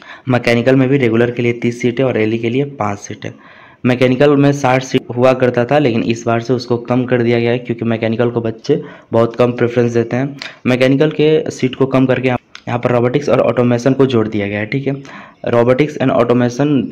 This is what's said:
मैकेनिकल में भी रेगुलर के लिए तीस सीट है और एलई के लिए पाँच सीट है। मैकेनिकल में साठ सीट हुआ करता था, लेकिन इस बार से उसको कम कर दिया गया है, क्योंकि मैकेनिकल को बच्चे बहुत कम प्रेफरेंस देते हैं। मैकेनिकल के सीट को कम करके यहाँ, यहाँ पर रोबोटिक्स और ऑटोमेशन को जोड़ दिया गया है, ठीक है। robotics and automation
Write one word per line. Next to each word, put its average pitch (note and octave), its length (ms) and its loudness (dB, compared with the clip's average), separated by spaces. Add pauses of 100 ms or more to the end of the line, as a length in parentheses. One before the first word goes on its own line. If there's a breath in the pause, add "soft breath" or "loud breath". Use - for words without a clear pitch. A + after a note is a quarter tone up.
(300 loud breath)
मैकेनिकल A#2+ 460 2
में C3 140 4
भी C#3+ 80 2
रेगुलर A#2+ 340 2
के A#2+ 100 -6
लिए A#2+ 120 0
तीस A#2+ 280 -4
सीट A#2+ 180 -2
है C3+ 60 2
और A2+ 120 -2
एलई A2 200 0
के A#2 120 -4
लिए C3 140 -2 (160)
पाँच G#2 200 -4
सीट - 260 -16
है। A2+ 80 -12 (500 loud breath)
मैकेनिकल B2+ 520 2
में C#3 160 4
साठ C3 320 0
सीट - 180 -2 (160)
हुआ C3 160 4
करता B2 320 0
था, C#3 140 0
लेकिन A2+ 240 0
इस A2+ 220 -4
बार A#2 140 0
से A#2 140 -4
उसको A#2+ 260 -2
कम B2 260 -2
कर B2 160 0
दिया A#2 180 2
गया A#2 120 0
है, B2 80 0
क्योंकि A#2+ 260 -6
मैकेनिकल A2+ 440 0
को A#2+ 120 -2
बच्चे B2+ 400 -2 (300 loud breath)
बहुत A#2 240 2
कम A#2+ 160 2
प्रेफरेंस A#2+ 400 0
देते A#2 240 -2
हैं। C#3 220 -6 (300 loud breath)
मैकेनिकल C3+ 440 2
के D#3 400 0
सीट - 240 -4
को C3+ 100 2
कम C3 200 2
करके B2 220 0
यहाँ, B2 120 -2 (280)
यहाँ A#2+ 120 -4
पर A#2+ 120 -2
रोबोटिक्स B2 380 0
और B2+ 100 4
ऑटोमेशन A#2+ 540 2
को C3+ 120 4
जोड़ A2+ 220 0
दिया G#2 200 -4
गया G#2 120 -4
है, G#2+ 60 -4
ठीक C#3 220 -4
है। C#3 60 -4 (540 loud breath)
robotics B2+ 500 2
and C3 160 0
automation B2 580 0 (200)